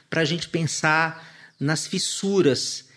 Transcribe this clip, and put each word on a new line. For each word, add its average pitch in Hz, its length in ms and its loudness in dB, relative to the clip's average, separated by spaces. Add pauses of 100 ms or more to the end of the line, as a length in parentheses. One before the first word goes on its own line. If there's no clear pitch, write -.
pra 160 140 0
gente 160 240 -2
pensar 160 840 0 (300)
nas 151 260 -2
fissuras - 1000 0 (120)